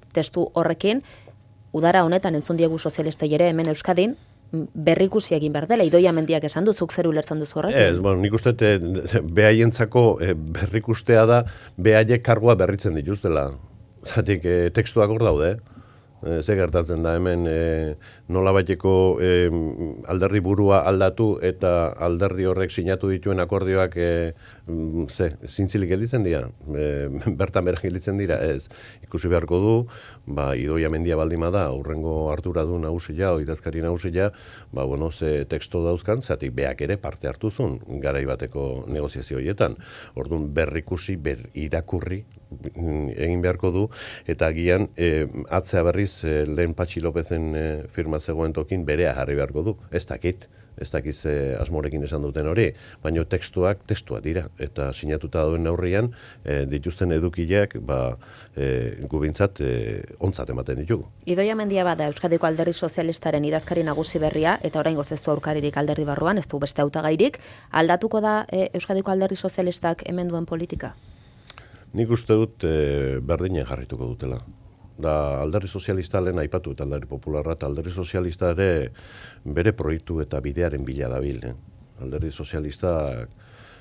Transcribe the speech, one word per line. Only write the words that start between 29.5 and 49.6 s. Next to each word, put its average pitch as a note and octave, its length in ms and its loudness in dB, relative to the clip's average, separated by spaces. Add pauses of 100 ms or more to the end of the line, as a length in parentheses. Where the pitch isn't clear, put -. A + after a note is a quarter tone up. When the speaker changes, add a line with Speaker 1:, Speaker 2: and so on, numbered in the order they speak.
Speaker 2:
du, A2 140 4 (500)
ba, C#2 320 -2
Idoia D#2 320 0
Mendia D#2+ 320 0
baldin E2 240 0
bada, F2+ 280 0
hurrengo D#2 600 -2
arduradun E2 560 -2
nagusia, E2+ 460 -2
o D#2 100 -2
idazkari D#2+ 400 -6
nagusia, F2 460 -2 (420)
ba, C2+ 120 -4
bueno, C#2+ 260 -2
ze D2+ 340 -2
teksto E2+ 400 -4
dauzkan, F#2+ 380 -2
zatik C2+ 340 -4
beak C2+ 240 -4
ere E2+ 160 -2
parte D2+ 320 -8
hartu - 220 -6
zuen F2+ 320 -4 (180)
garai C#2 240 -2
bateko C2 640 -6
negoziazio C#2+ 480 -6
horietan. D2 400 -2 (400)
Orduan, D2 380 -4
berrikusi, E2 640 -2
ber-, C2+ 360 -6
irakurri, E2+ 720 -4 (300)
mm, D2+ 640 -6
egin F2 260 0
beharko F2+ 300 0
du, G2+ 120 2 (440)
eta D#2+ 180 2
agian, F2 480 2
eh, D#2 300 2 (240)
atzea F2 340 0
berriz, F2+ 400 0
eh, D2+ 220 2
lehen E2 280 0
Patxi E2+ 300 -4
Lopezen, D#2+ 500 -2
eh, D#2 380 -4
firma D#2 280 -4
zegoen D#2+ 320 -2
tokin D#2+ 320 -4
berea D2+ 300 2
jarri C2+ 200 -4
beharko C#2+ 280 -2